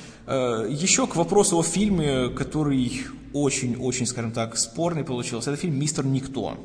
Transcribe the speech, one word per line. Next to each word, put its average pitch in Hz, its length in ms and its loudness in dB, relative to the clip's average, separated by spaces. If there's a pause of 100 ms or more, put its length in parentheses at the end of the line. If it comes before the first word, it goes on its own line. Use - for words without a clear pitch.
(260)
Э, 120 440 0
ещё 156 360 2
к - 100 -4
вопросу 175 420 4
о 165 40 4
фильме, 156 680 2
который 135 720 0 (300)
очень-очень, 127 760 0
скажем 113 260 -4
так, 113 240 -4
спорный 165 480 -2
получился. 120 460 -4
Это 143 100 -4
фильм 151 180 0
«Мистер 143 280 -2
Никто». 120 580 -2